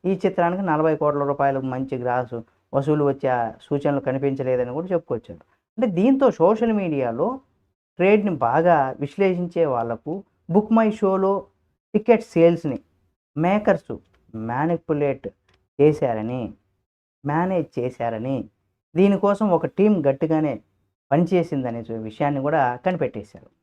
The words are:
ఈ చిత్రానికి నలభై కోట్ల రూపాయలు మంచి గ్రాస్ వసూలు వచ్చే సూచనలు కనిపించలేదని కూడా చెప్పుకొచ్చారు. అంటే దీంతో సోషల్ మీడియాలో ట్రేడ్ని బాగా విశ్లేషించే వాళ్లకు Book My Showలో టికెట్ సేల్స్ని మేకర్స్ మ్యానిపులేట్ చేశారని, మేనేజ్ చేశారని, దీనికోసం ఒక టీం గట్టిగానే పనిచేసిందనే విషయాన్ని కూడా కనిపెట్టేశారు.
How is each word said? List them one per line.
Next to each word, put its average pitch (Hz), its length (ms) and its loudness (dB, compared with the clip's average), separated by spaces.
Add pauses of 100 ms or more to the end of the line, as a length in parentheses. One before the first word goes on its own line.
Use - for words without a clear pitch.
ఈ 185 120 0
చిత్రానికి 185 480 0
నలభై 156 320 2
కోట్ల 147 340 0
రూపాయలు 139 300 0
మంచి 131 380 -4
గ్రాస్ 123 380 -4 (380)
వసూలు 147 300 0
వచ్చే 139 260 0 (320)
సూచనలు 139 460 -2
కనిపించలేదని 131 680 -2
కూడా 170 120 -6
చెప్పుకొచ్చారు. 147 540 -6 (360)
అంటే 240 100 0 (120)
దీంతో 269 320 4
సోషల్ 220 420 2
మీడియాలో 147 540 -2 (720)
ట్రేడ్ని 196 340 4 (140)
బాగా 160 300 4 (220)
విశ్లేషించే 175 680 -2
వాళ్లకు 117 460 -4 (420)
Book 214 240 4
My 226 100 4 (120)
Showలో 190 340 2 (600)
టికెట్ 220 300 2
సేల్స్ని 165 540 2 (580)
మేకర్స్ 180 560 0 (580)
మ్యానిపులేట్ 143 760 -2 (520)
చేశారని, 127 640 0 (840)
మేనేజ్ 165 460 -2 (100)
చేశారని, 120 580 -4 (580)
దీనికోసం 202 540 2
ఒక 165 160 2
టీం 214 280 2 (140)
గట్టిగానే 156 460 0 (580)
పనిచేసిందనే 147 680 0 (260)
విషయాన్ని 139 340 -2
కూడా 147 220 0 (220)
కనిపెట్టేశారు. 156 640 -6 (140)